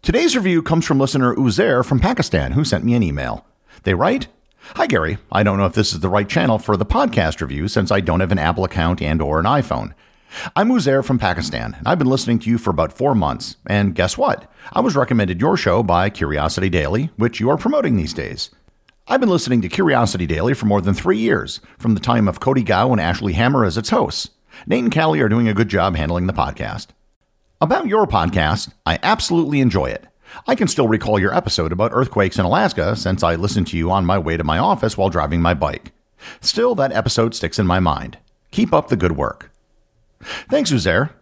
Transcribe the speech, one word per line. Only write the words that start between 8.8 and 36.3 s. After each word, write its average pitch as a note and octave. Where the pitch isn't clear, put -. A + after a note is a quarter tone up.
and D#2
or D2+
an E2
iPhone. G#2+
I'm G3+
Uzair C#3
from C3
Pakistan, E2
and -
I've F3
been C3
listening B2+
to A2+
you A#2
for A2+
about D#2+
four C3+
months. D2
And G2+
guess F2+
what? -
I -
was A#3
recommended G#2
your F3
show G2+
by F2+
Curiosity D#2+
Daily, F2+
which A#2
you A2+
are D#3+
promoting C4
these E2
days. -
I've C4
been B3+
listening B2+
to F#2
Curiosity A#2
Daily E2+
for A2
more G2+
than F#2+
three -
years, -
from A#2
the G2
time A#2
of F2+
Cody C3+
Gow G#2+
and A2
Ashley F2
Hammer A#2+
as F2+
its A2+
hosts. -
Nate B3
and A3+
Callie D#3
are A#2
doing A2+
a G#2+
good G#2
job F#2+
handling E2+
the F#2+
podcast. -
About C4+
your G#3
podcast, E2
I D#2+
absolutely D3
enjoy F#2+
it. -
I C4
can A3
still C3
recall G#2+
your F#2+
episode -
about G#2+
earthquakes G#2+
in F#2+
Alaska F2+
since F#2+
I E2+
listened E2+
to -
you E2
on F#2+
my F#2+
way E2
to E2
my D#2+
office C#3
while G2
driving E2
my E2+
bike. D2